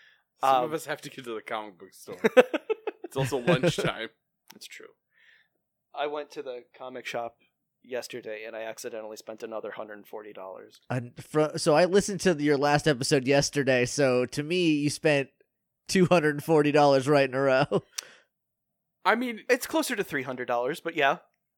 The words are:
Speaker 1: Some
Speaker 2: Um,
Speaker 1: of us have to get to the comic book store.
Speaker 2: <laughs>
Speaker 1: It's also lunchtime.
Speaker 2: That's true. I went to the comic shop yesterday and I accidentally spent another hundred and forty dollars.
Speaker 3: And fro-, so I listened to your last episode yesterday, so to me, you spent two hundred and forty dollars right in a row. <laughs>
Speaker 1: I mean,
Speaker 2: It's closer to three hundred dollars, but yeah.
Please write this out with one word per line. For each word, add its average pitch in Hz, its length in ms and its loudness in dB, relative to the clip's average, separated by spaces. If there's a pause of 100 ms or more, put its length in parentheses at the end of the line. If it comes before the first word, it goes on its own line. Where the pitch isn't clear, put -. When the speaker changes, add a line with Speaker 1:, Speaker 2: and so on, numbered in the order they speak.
(420)
Speaker 1:
Some 135 140 4
Speaker 2:
Um, 123 80 2
Speaker 1:
of 147 100 -6
us 156 100 -6
have 147 160 -10
to 147 80 -16
get 135 160 -16
to 117 100 -10
the 107 60 -10
comic 107 380 -10
book 98 160 -20
store. - 280 -16
Speaker 2:
<laughs> 226 80 4 (840)
Speaker 1:
It's - 40 -8
also 135 220 -2
lunchtime. 123 720 -2 (440)
Speaker 2:
That's - 140 -20
true. - 180 -20 (1040)
I 143 140 -6
went 147 240 -8
to 147 140 -12
the 123 180 -12 (160)
comic 127 280 -14
shop 117 320 -8 (440)
yesterday 113 640 -10
and 113 80 -14
I 110 80 -10
accidentally 110 540 -12
spent - 260 -16
another 110 300 -10
hundred 104 220 -12
and 104 120 -20
forty 107 260 -16
dollars. 104 460 -16 (100)
Speaker 3:
And 123 320 -6
fro-, 151 360 -2
so 156 180 2
I 170 120 6
listened 190 340 0
to 185 200 2
your 147 160 2
last 143 300 2
episode 131 400 2
yesterday, 135 580 2
so 127 420 2
to 147 180 -6
me, 165 300 2
you 147 160 0
spent 143 400 0 (580)
two 185 180 4
hundred 151 300 4
and 147 80 -8
forty 147 260 4
dollars 139 380 6
right 139 200 4
in 123 60 -8
a 135 60 0
row. 139 420 2 (560)
<laughs> - 680 -20
Speaker 1:
I 202 120 4
mean, 240 320 -6
Speaker 2:
It's 247 180 0
closer 302 300 -2
to 196 80 -2
three 139 180 -6
hundred 123 240 -8
dollars, 127 320 -2
but 165 160 -8
yeah. 147 220 2 (420)